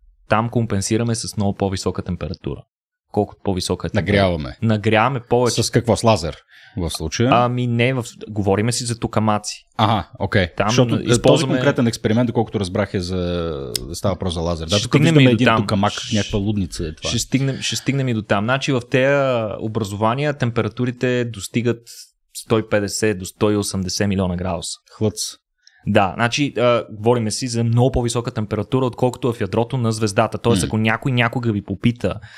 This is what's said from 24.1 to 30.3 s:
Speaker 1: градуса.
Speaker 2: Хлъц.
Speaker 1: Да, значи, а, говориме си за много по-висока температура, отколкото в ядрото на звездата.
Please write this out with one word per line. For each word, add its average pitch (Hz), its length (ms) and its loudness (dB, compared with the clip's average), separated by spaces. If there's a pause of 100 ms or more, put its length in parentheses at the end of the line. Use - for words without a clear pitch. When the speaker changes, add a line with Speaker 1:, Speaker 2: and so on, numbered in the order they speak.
Speaker 1:
градуса. 87 420 -6 (200)
Speaker 2:
Хлъц. 107 180 0 (760)
Speaker 1:
Да, 101 260 4
значи, 120 420 -2
а, 120 340 2
говориме 107 400 0
си 131 160 -6
за 117 160 -2
много 120 280 2
по-висока 120 400 -2
температура, 107 540 -2
отколкото 123 480 -2
в - 80 -6
ядрото 117 360 0
на 117 140 0
звездата. 110 460 0